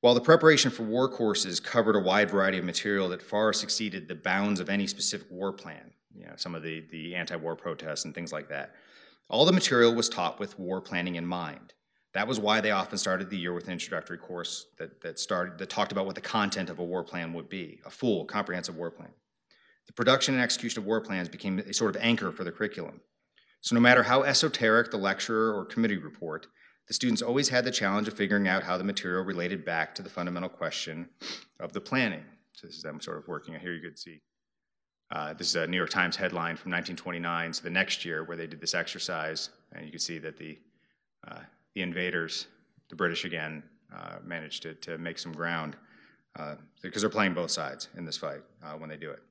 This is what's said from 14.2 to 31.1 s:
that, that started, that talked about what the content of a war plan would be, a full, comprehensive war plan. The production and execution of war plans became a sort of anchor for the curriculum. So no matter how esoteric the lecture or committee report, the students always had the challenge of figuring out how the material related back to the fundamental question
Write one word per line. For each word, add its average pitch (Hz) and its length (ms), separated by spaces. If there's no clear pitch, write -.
that, - 220
that 82 180
started, 90 400
that 92 120
talked 104 220
about 98 140
what 95 80
the 92 60
content 101 500
of 82 80
a 87 60
war 87 180
plan 82 300
would 82 160
be, 90 360
a - 60
full, 107 360
comprehensive 90 500
war 85 140
plan. - 200
The - 80
production 135 400
and 127 80
execution 117 380
of 95 60
war 110 140
plans 92 280
became 95 300
a - 140
sort 101 240
of 107 60
anchor 113 300
for 92 120
the 87 80
curriculum. - 480
So - 140
no 117 60
matter 123 220
how 127 200
esoteric 120 680
the 110 80
lecture 110 560
or 95 100
committee 107 340
report, 80 480
the - 60
students 113 260
always 127 280
had 123 160
the 123 80
challenge 101 340
of 107 80
figuring 101 320
out 92 160
how 90 160
the 92 60
material 95 400
related 90 400
back 82 320
to 101 60
the 90 60
fundamental 90 400
question 80 600